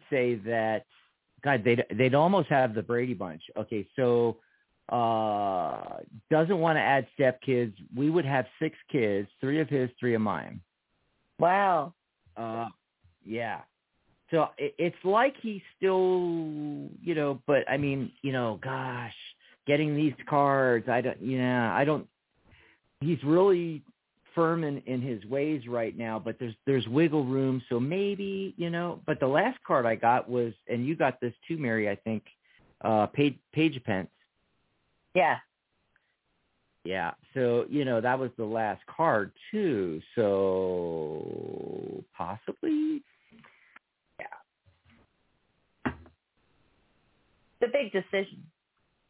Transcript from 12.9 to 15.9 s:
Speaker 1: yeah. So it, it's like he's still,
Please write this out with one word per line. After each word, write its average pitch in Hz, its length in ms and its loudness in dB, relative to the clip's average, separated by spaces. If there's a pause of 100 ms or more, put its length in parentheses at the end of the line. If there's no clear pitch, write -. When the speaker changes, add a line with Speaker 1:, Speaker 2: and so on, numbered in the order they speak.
Speaker 1:
yeah. 107 360 -6 (720)
So 156 180 2 (100)
it, 143 200 -4
it's 175 260 -2
like 233 360 2
he's 208 220 -8 (140)
still, 170 1120 0 (140)